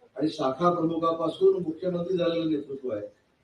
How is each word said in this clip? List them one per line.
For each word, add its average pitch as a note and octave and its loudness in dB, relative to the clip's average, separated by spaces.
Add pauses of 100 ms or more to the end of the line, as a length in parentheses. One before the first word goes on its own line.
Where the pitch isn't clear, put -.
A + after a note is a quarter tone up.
(160)
आणि D3+ 0
शाखा D3+ 0
प्रमुखापासून E3 2
मुख्यमंत्री F3 -2
झालेलं E3 0
नेतृत्व C3 -4
आहे. G#2 -4 (380)